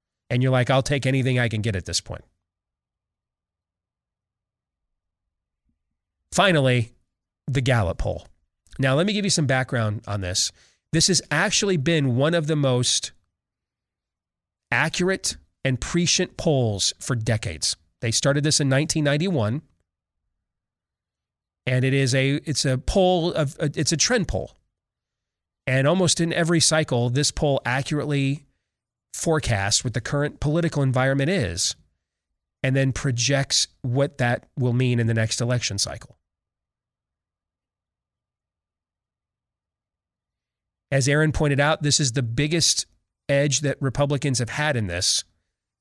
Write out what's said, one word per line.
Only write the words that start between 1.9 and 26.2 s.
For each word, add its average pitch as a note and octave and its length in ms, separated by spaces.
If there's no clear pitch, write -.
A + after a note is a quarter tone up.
point." - 240
Finally, C3+ 600
the C#3 140
Gallup A#2 380
poll. - 280
Now, C3+ 180
let F3 100
me G#3+ 60
give G3 120
you G3+ 60
some D#3 160
background B2 600
on G#2 140
this. F#2 300
This C3 140
has - 240
actually F#3 460
been C#3 400
one D3+ 180
of D#3 140
the D#3+ 80
most B2+ 560
accurate E3+ 640
and B2+ 160
prescient - 560
polls A#2+ 640
for - 160
decades. A2 600
They A#2 100
started C#3 320
this D3+ 160
in C#3+ 100
nineteen D3+ 360
ninety-one, D3 580
and B2+ 180
it C3 100
is C3+ 200
a, C3+ 200
it's D3 200
a C3 140
poll F3+ 540
of, D3 280
it's D#3 320
a D#3+ 40
trend A3+ 300
poll. - 300
And C3 200
almost F3 340